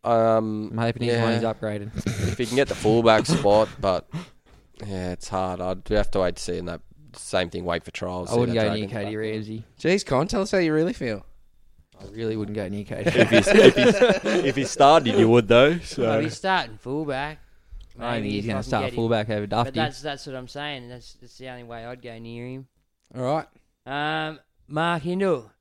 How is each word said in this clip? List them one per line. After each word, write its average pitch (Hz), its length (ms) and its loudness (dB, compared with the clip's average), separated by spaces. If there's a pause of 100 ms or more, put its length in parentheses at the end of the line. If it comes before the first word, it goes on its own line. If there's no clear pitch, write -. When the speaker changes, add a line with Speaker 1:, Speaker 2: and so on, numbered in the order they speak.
Speaker 1:
Um, 113 680 2
Speaker 2:
I'm 110 60 -8
hoping 117 260 -2
he's 120 100 0
Speaker 1:
yeah. 117 100 2
Speaker 2:
one 113 80 2
he's 113 120 0
upgraded. 107 520 -6
<laughs> - 320 -4
Speaker 1:
If 92 80 -4
he 123 80 -2
can 113 120 -4
get 139 120 2
the - 60 -4
fullback 110 500 6
spot, 110 460 4 (100)
but, 92 260 0 (800)
yeah, 92 260 -6
it's - 160 -12
hard. 92 340 -4
I'd 92 260 -6
have 104 240 2
to 98 80 0
wait 90 160 0
to - 60 -12
see 87 160 -6
in 87 80 -8
that 85 140 -8 (360)
same 92 320 -4
thing, 87 160 -8
wait 87 180 -4
for - 80 -18
trials, 90 380 -8
Speaker 2:
I 117 60 -4
Speaker 1:
see 120 60 2
Speaker 2:
wouldn't 120 160 0
Speaker 1:
that 110 80 2
Speaker 2:
go 107 60 0
Speaker 1:
Dragons 107 220 -6
Speaker 2:
near 107 100 -6
Cody 107 140 -8
Speaker 1:
back. 107 60 -6
Speaker 2:
Ramsey. 110 420 -8 (160)
Speaker 3:
Jeez, 190 240 0
Con, 139 220 0
tell 208 160 -2
us 196 80 -4
how 196 80 0
you 160 160 2
really 165 180 2
feel. 110 320 -8 (760)
Speaker 2:
I 98 140 -20
really 113 240 -6
wouldn't 104 200 -6
go 98 120 -6
near 101 160 -8
Cody. - 220 -8
Speaker 1:
If - 240 4
he's, - 180 6
if - 260 8
he's, 233 200 6 (500)
if 131 120 0
he 135 80 0
started, 139 540 6
you 110 100 6
would, 113 200 6
though, 139 300 6
so. - 240 -6
Speaker 4:
Well, 113 160 2
if 113 60 0
he's - 120 -6
starting 160 400 -2
fullback, 143 640 -6 (600)
Speaker 2:
I 117 220 -4
think 107 40 -4
Speaker 4:
maybe 104 80 -4
Speaker 2:
he's 104 120 -4
Speaker 4:
if 117 60 -6
I - 20 -4
Speaker 2:
gonna 110 100 -4
Speaker 4:
can 110 60 -10
Speaker 2:
start 107 160 -2
Speaker 4:
get 131 60 -6
him. 120 60 -14
Speaker 2:
fullback 113 340 0
over 104 160 -4
Speaker 4:
But 98 40 -8
Speaker 2:
Duffy. 120 200 -2
Speaker 4:
that's, 147 320 -6
that's 143 240 -12
what 135 100 -12
I'm 127 120 -14
saying. 143 420 -12
That's, 123 240 -18
that's - 240 -20
the 131 100 -16
only 123 140 -16
way 117 240 -14
I'd 123 160 -16
go 117 160 -16
near 117 280 -12
him. 131 200 -14 (500)
Speaker 3:
All 131 60 -6
right. 147 240 -2 (400)
Speaker 4:
Um, 151 540 -6 (280)
Mark 165 340 -2
Hindle 175 480 -2 (100)